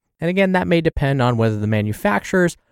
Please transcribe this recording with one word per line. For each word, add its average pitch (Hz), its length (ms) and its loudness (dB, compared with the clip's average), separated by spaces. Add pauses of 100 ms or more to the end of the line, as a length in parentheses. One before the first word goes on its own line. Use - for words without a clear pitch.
(200)
and 165 80 -2
again, 190 240 0
that 180 160 0
may 170 120 2
depend 143 420 0
on 123 140 2
whether 113 220 0
the 104 100 -2
manufacturers 170 880 0 (160)